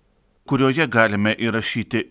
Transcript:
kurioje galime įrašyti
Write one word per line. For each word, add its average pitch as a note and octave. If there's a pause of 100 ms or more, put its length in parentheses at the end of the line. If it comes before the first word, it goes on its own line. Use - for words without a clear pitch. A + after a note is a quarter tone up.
(440)
kurioje C3+
galime G#2+
įrašyti A2+